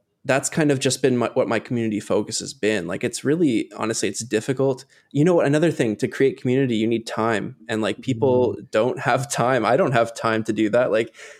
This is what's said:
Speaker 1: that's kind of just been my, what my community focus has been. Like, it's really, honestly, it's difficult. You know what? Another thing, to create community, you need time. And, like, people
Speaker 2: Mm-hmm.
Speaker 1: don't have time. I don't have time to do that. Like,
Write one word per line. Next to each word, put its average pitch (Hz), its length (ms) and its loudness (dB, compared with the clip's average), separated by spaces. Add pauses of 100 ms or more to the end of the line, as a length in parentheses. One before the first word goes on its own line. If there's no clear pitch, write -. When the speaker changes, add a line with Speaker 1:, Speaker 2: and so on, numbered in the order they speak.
(260)
Speaker 1:
that's 135 240 0
kind 151 220 2
of 135 80 0
just 131 220 -2
been 127 160 4
my, 117 160 0
what 110 160 0
my 110 100 0
community 113 400 -2
focus 104 400 -2
has 95 140 -10
been. 101 340 -2
Like, 90 160 -6
it's 120 220 -6
really, 139 500 2
honestly, 113 320 -2
it's 104 160 -6
difficult. 127 640 -2 (260)
You 143 140 2
know 185 100 4
what? 131 100 4
Another 151 240 4
thing, 127 280 0
to 123 100 -2
create 135 320 0
community, 127 380 0
you 110 100 2
need 113 180 0
time. 110 520 -2 (100)
And, 110 140 -2
like, 107 180 -2
people 127 540 0
Speaker 2:
Mm-hmm. - 180 -12
Speaker 1:
don't 117 280 0
have 131 300 0
time. 123 360 0
I 87 100 4
don't 185 160 2
have 117 240 2
time 110 300 0
to 113 80 -2
do 107 160 0
that. 120 240 2
Like, 110 200 0 (260)